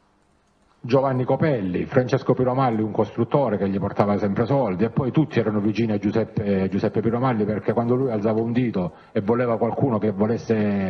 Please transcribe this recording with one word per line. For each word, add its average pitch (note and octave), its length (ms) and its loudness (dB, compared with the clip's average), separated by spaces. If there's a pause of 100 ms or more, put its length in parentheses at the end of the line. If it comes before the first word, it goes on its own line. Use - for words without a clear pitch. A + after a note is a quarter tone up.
(800)
Giovanni C3 440 0
Copelli, A#2+ 640 -2
Francesco B2 480 2
Piromalli, B2 480 0
un G#2+ 100 -2
costruttore A#2 680 0
che G2 100 0
gli G2 120 -2
portava G2+ 360 0
sempre G2+ 300 0
soldi, G#2+ 380 0
e A2+ 60 0
poi C3 200 -2
tutti D3 300 0
erano G#2+ 180 0
vicini G#2+ 340 0
a G#2 60 0
Giuseppe, G2+ 680 0
Giuseppe G2+ 320 -2
Piromalli, A#2 440 0
perché G#2 280 -2
quando A#2+ 240 0
lui C3 160 0
alzava G#2+ 280 0
un A#2 120 -2
dito G#2+ 420 -2 (160)
e A2+ 100 -4
voleva A#2 380 0
qualcuno A#2 400 0
che G#2+ 140 0
volesse, A2 420 0 (340)